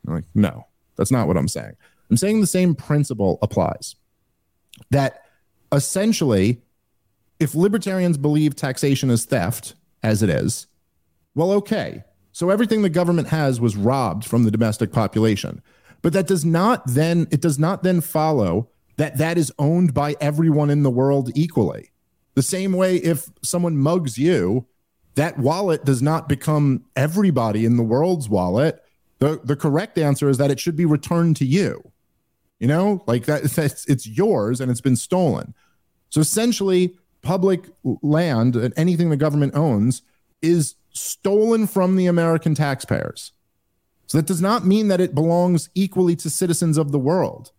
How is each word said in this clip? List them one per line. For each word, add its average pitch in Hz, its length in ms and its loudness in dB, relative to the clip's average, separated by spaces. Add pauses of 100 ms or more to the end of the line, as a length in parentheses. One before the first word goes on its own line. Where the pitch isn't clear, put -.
I'm 82 80 -6
like, 82 100 -6 (100)
"No, - 320 0 (300)
that's - 160 -2
not 113 160 0
what 90 80 2
I'm 71 120 0
saying." 55 280 -10 (360)
I'm 120 60 2
saying 208 240 0
the 180 40 2
same 180 280 2
principle 117 680 -2
applies. - 560 -4 (920)
That 135 320 0 (500)
essentially, 139 880 0 (800)
if 151 140 -2
libertarians 185 640 0
believe 151 360 0
taxation 139 540 -2
is 117 160 2
theft, - 500 -4 (280)
as 110 200 2
it 104 60 2
is, - 380 -2 (680)
well, 170 180 0
okay. 202 520 -2 (280)
So 175 180 -2
everything 214 320 2
the 185 80 2
government 170 380 0
has 135 340 0
was 104 140 2
robbed 107 500 0
from 117 180 2
the 107 60 2
domestic 110 420 -2
population. 110 680 0 (400)
But 170 100 0
that 190 140 0
does 175 180 0
not 180 420 0
then, 156 440 0
it 151 100 0
does 151 180 0
not 170 240 -2
then 180 200 2
follow 117 680 0 (300)
that 143 180 -2
that 160 220 0
is 156 200 0
owned 160 360 2
by 147 260 -2
everyone 151 480 2
in 147 140 2
the 139 80 2
world 135 440 0
equally. 107 580 -2 (420)
The 139 80 2
same 190 320 -2
way 185 220 2
if - 340 -2 (120)
someone 175 360 -2
mugs 143 400 0
you, 123 480 0 (480)
that 156 240 -2
wallet 156 480 0
does 131 160 2
not 151 260 0
become 147 560 0 (100)
everybody 135 680 0
in 120 140 4
the 117 40 2
world's 131 460 0
wallet. 104 540 0 (360)
The, 151 240 0
the 143 140 -2
correct 160 400 -2
answer 147 320 0
is 135 80 2
that 139 140 2
it 131 100 -2
should 165 160 -4
be 175 80 0
returned 165 540 2
to 139 80 0
you. 156 440 -2 (680)
You 117 100 0
know, 185 400 0
like 117 160 0
that, 151 180 -2
that's, 147 440 -4
it's 131 200 0
yours 123 540 0
and 127 100 -4
it's 117 100 -4
been 127 140 2
stolen. 123 580 -2 (580)
So 151 100 0
essentially, 185 760 0 (260)
public 185 460 0 (160)
l-, 127 180 -2
land 143 520 2
and 117 220 -2
anything 170 340 0
the 147 60 0
government 143 400 0
owns 123 460 0 (400)
is 165 340 0 (160)
stolen 214 760 0
from 190 300 0
the 180 100 2
American 165 480 2
taxpayers. - 800 -4 (720)
So 151 120 0
that 156 100 0
does 175 120 -2
not 208 240 0
mean 208 240 2
that 180 120 0
it 180 120 0
belongs 170 600 0
equally 185 420 0
to - 140 -8
citizens 165 480 0
of 143 140 -2
the 143 80 0
world. 151 580 -2